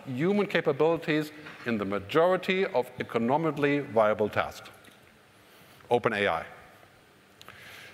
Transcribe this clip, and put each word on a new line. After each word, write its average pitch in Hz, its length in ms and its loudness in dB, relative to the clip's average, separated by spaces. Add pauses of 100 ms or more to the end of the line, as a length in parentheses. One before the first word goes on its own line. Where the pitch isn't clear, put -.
human 175 400 0
capabilities 156 880 0 (320)
in 117 140 -2
the 101 60 -2
majority 170 800 2
of 123 260 -2 (100)
economically 143 800 0
viable 107 480 2
tasks. - 400 -6 (1200)
Open 120 220 2
A 101 160 2
I. 82 160 0 (1500)